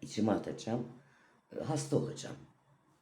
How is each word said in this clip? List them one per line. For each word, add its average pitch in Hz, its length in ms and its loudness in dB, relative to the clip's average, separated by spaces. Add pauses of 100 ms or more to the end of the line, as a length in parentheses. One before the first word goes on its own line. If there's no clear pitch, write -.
içime 107 300 4
atacağım. - 680 -2 (640)
Hasta 143 300 0
olacağım. - 420 -2 (640)